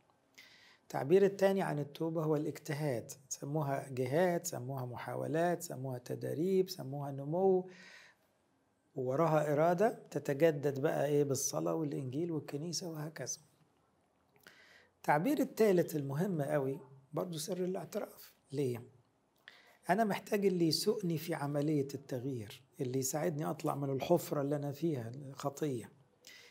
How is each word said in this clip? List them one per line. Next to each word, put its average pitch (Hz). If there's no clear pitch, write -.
التعبير 151
التاني 190
عن 156
التوبة 160
هو 156
الاجتهاد، 147
سموها 139
جهاد، 156
سموها 127
محاولات، 131
سموها 131
تدريب، 143
سموها 139
نمو، 180
ووراها 151
إرادة 175
تتجدد 143
بقى 151
إيه؟ 147
بالصلاة 156
والإنجيل 151
والكنيسة 160
وهكذا. 151
التعبير 185
التالت 196
المهم 151
قوي 139
برضو 170
سر 175
الاعتراف. 185
ليه؟ 123
أنا 208
محتاج 202
اللي 175
يسوقني 170
في 160
عملية 143
التغيير، 123
اللي 131
يساعدني 151
أطلع 156
من 139
الحفرة 151
اللي 143
أنا 143
فيها، 131
الخطية. 139